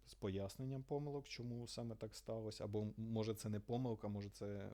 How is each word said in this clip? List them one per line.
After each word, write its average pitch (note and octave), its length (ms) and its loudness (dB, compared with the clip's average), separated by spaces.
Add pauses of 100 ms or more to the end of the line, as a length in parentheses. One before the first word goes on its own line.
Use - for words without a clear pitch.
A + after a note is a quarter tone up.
з - 80 -16
поясненням A2 680 0
помилок, C#3+ 440 0
чому A#2+ 400 -4
саме A#2 280 -2
так A2 200 -4
сталося, A2 480 -2
або, G#2+ 180 2
м-, G#2+ 160 2
може, A2 360 4
це G#2+ 160 -2
не G#2+ 100 2
помилка, A#2 480 2
може, G2+ 220 0
це G2+ 440 -2